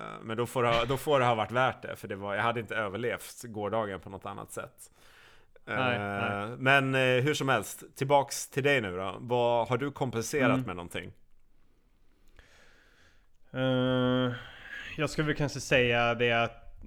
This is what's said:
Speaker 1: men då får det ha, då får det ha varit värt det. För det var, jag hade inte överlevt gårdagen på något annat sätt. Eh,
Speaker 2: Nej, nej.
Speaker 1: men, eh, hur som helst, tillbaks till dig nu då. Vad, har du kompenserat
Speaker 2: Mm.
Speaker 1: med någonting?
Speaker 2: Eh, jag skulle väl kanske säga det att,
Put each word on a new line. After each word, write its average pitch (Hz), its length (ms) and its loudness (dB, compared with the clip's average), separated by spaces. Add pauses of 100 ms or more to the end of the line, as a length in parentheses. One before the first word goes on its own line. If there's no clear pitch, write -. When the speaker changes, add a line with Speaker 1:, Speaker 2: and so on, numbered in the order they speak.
(220)
Speaker 1:
men 110 160 -6
då 120 80 0
får 120 180 -2
det 120 60 4
ha, 117 160 4
då 131 120 0
får 117 220 2
det 123 60 4
ha 120 100 4
varit 104 160 0
värt 123 300 2
det. - 140 -8
För - 120 -12
det 101 80 -6
var, 98 200 -4
jag 107 80 2
hade 117 160 0
inte 110 160 -6
överlevt 107 680 -4
gårdagen 104 560 -2
på 95 100 -16
något 95 160 -12
annat 104 260 -12
sätt. - 240 -10 (920)
Eh, 107 80 -6
Speaker 2:
Nej, 123 240 0
nej. 101 580 -4
Speaker 1:
men, 135 380 4
eh, 127 280 4
hur 151 100 2
som 147 160 0
helst, 110 340 -2 (120)
tillbaks 135 540 0
till 135 140 -2
dig 139 180 4
nu 92 160 -4
då. 95 220 -4
Vad, 120 480 2
har 123 100 0
du 139 140 -4
kompenserat 123 600 0
Speaker 2:
Mm. - 80 0
Speaker 1:
med 101 140 -8
någonting? 87 360 -10 (2500)
Speaker 2:
Eh, 127 800 2 (680)
jag 147 120 0
skulle 156 180 -2
väl 147 80 0
kanske 139 240 -2
säga 120 560 4
det 120 160 2
att, 117 440 0 (120)